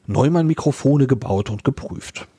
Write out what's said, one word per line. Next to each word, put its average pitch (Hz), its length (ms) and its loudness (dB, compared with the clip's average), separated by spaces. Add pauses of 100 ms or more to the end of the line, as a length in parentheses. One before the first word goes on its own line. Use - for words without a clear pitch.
Neumann-Mikrofone 147 1040 2
gebaut 104 420 0
und 107 140 -8
geprüft. - 640 -6 (100)